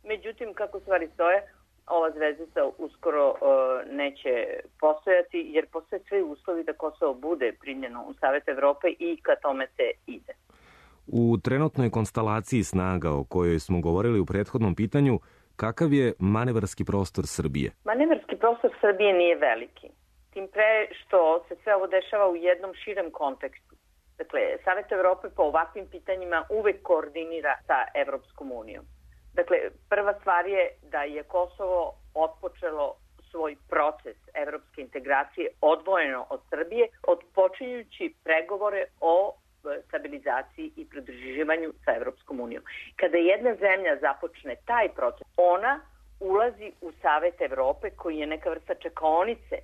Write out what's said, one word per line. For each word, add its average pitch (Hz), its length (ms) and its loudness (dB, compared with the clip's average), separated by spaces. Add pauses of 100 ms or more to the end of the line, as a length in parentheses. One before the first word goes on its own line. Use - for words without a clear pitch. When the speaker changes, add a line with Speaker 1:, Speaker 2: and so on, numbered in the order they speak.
(120)
Speaker 1:
Međutim, 220 420 -8
kako 202 260 -6
stvari 180 340 -2
stoje, 180 260 2 (480)
ova 165 240 0
zvezdica 151 500 -2 (160)
uskoro, 147 520 0
e, - 60 0 (560)
neće 143 420 -4 (460)
postojati, 175 720 2
jer 156 140 2
postoje 175 420 -8
svi 202 120 0
uslovi 165 420 -6
da 156 100 -6
Kosovo 151 400 -2
bude 131 460 -2
primljeno 131 480 -12
u 139 60 -16
Savet 143 340 -2
Evrope 143 400 2 (120)
i 170 220 -4
ka 143 200 4
tome 135 340 -2
se 123 160 0 (160)
ide. - 260 -16 (760)
Speaker 2:
U 117 300 2
trenutnoj 131 520 0
konstalaciji 110 760 0
snaga 90 480 0
o 71 120 0
kojoj 85 360 2
smo 87 220 0
govorili 98 380 2
u 87 60 2
prethodnom 101 500 0
pitanju, 127 440 2 (360)
kakav 139 380 0
je 131 260 4
manevarski 107 680 0
prostor 95 420 -2
Srbije? 71 440 -2 (120)
Speaker 1:
Manevarski 254 520 2
prostor 233 360 2 (100)
Srbije 202 320 4
nije 175 220 6
veliki. 123 520 -2 (460)
Tim 196 140 -10
pre 214 440 2
što 170 560 4
se 175 160 -12
sve 214 120 4
ovo 190 120 0
dešava 190 420 2
u 175 60 0
jednom 180 380 0
širem 185 380 -8
kontekstu. - 640 -8 (420)
Dakle, 156 240 -4 (220)
Savet 190 280 -2
Evrope 185 440 0
po 185 80 2
ovakvim 160 480 -2
pitanjima 180 580 -4
uvek 208 320 0
koordinira 156 720 -2 (140)
sa 151 100 2 (180)
Evropskom 135 560 -6
unijom. 113 340 -14 (480)
Dakle, 175 240 0 (320)
prva 202 300 2
stvar 175 280 0
je 196 160 2 (280)
da 151 100 -4
je 147 220 -8
Kosovo 180 680 -2 (200)
otpočelo 160 840 -4 (360)
svoj 156 240 -6 (140)
proces 151 480 -2 (160)
evropske 151 480 -8
integracije 139 640 -4 (140)
odvojeno 160 680 2
od 135 200 -8
Srbije, 180 380 0 (200)
otpočinjući 190 1080 0 (100)
pregovore 180 600 0 (180)
o, 175 340 4
e, - 520 -12
stabilizaciji 143 880 -6
i 156 100 -16
pridruživanju 143 840 -6 (160)
sa 120 100 2
Evropskom 123 440 -10
unijom. 117 240 -10 (320)
Kada 170 220 0
jedna 208 380 2
zemlja 190 460 0
započne 147 540 -6 (100)
taj 233 240 0
proces, - 380 -4 (100)
ona 196 420 4 (400)
ulazi 208 520 0 (100)
u 165 100 -12 (100)
Savet 165 400 2
Evrope, 135 480 -2
koji 160 280 -8
je 151 100 -6
neka 156 220 -6
vrsta 165 260 -6
čekaonice 165 880 -2